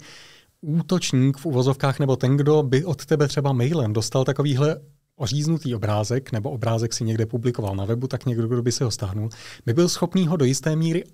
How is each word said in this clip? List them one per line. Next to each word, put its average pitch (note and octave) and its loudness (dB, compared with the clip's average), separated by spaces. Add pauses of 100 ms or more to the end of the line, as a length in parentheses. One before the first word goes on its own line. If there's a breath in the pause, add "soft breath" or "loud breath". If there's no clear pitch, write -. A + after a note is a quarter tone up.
(600 loud breath)
útočník D3 0
v - -10
uvozovkách C3+ 2
nebo C3+ 4
ten, C3+ 2
kdo D3 4
by C3+ 0
od D#3 -6
tebe D3 2
třeba C#3 0
mailem B2 0
dostal A#2 0
takovýhle C#3+ 0 (380)
oříznutý D3 -2
obrázek G#2+ -2
nebo A#2 -4
obrázek A2+ -2
si - -4
někde A2 0
publikoval A2+ -2
na G2 -4
webu, B2 -2
tak - -6
někdo, A2+ 0
kdo B2 0
by A#2+ 0
si - -2
ho A2 0
stáhnul, G#2 -4 (360 loud breath)
by A#2 0
byl E3+ 4
schopný F3+ 0
ho F3 0
do C#3 4
jisté C#3 0
míry E3 0 (100)